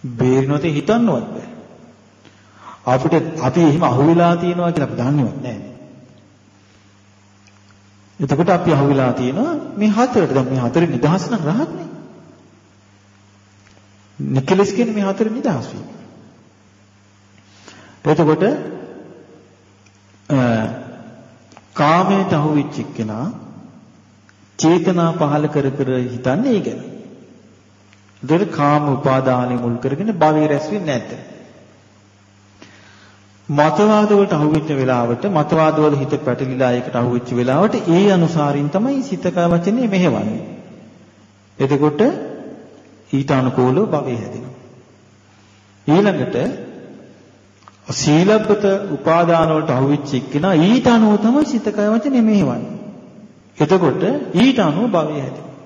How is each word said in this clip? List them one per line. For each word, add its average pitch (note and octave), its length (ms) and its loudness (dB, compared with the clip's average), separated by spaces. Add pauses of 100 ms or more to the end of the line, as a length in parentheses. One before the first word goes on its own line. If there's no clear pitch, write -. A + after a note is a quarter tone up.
බේරෙනවද C3+ 600 0
හිතන්නවත් D#3+ 600 0
බෑ. - 200 -14 (1400)
අපිට, C3+ 300 0 (240)
අපි C3 240 0
එහෙම D#3 220 4
අහු C3+ 240 2
වෙලා E3+ 280 4
තියෙනවා F3 360 -2
කියලා D3 160 -2
අපි A2+ 100 -8
දන්නේවත් B2 400 0
නෑනේ. G#2 340 -12 (2500)
එතකොට D3 300 0
අපි E3+ 220 2
අහු C#3 160 2
වෙලා C3 260 2
තියෙනවා E3 400 -2 (200)
මේ G#3+ 160 2
හතරට. G3+ 440 2
දැන් B2+ 160 2
මේ C3 120 -2
හතරේ E3 260 2
නිදහස D3 380 0
නම් G#3 180 -4
රහත්නේ. A#3+ 460 -4 (2250)
නිකලස් C#3 520 0
කියන්නේ A3+ 240 -2
මේ G3+ 100 -2
හතරේ G#3+ 260 -2
නිදහස් A3 360 -4
වීම. - 200 -14 (2250)
එතකොට, D#3 380 2 (1900)
අ, C#3 100 2 (1300)
කාමයට F#3 600 2
අහු D3+ 180 0
වෙච්ච D3 280 -2
එක්කෙනා A2 460 -8 (1300)
චේතනා E3+ 540 2
පහල D3 340 0
කර C#3+ 220 0
කර B2+ 200 -4 (140)
හිතන්නේ C3 500 -2
ඒ F#3+ 80 0
ගැන. A#2 200 -8 (1400)
ඒතර D#3 260 0
කාම D3 420 2
උපාදානෙ B2+ 680 0
මුල් A#2+ 220 -4
කරගෙන D3+ 360 -4
භවය D#3 320 2
රැස් C#3+ 220 -2
වෙන්නේ G3 220 -6
නැද්ද? - 220 -6 (2500)
මතවාද G#3 600 4
වලට G3+ 240 4
අහු D3+ 160 2
වෙච්ච D#3 200 0
වෙලාවට, B2+ 560 0
මතවාද D#3 500 2
වල D3+ 200 4
හිත C3+ 240 -2
පැටලිලා B2+ 520 -2
ඒකට B2 240 -4
අහු A#2+ 160 0
වෙච්ච A#2+ 200 -4
වෙලාවට C3 440 2 (120)
ඒ F3 220 4
අනුසාරින් D3 600 0
තමයි B3+ 340 -2
සිත - 220 -8
කය F3 220 0
වචනේ G3+ 400 0
මෙහෙවන්නේ. C3 540 0 (1160)
එතකොට D3 440 2 (1080)
ඊට C3+ 220 -2
අනුකූලව B2+ 560 2
භවය C3+ 280 -4
හැදෙනවා. - 420 -12 (1300)
ඊළඟට E3 480 2 (1500)
සීලබ්බත G3+ 760 2 (260)
උපාදාන E3 600 2
වලට D#3 220 0
අහු C3 160 0
වෙච්ච C#3+ 260 -2
එක්කෙනා D3 420 -2
ඊට A3+ 320 4
අනුව A3 300 4
තමයි B3 280 2
සිත A3+ 220 -4
කය G#3 200 -2
වචනේ A#3 340 0
මෙහෙවන්නේ. E3+ 560 0 (800)
එතකොට D#3 460 2 (280)
ඊට B3+ 280 4
අනුව F3 300 0
භවය D3+ 280 -2
හැදෙනවා. C3+ 320 -10 (160)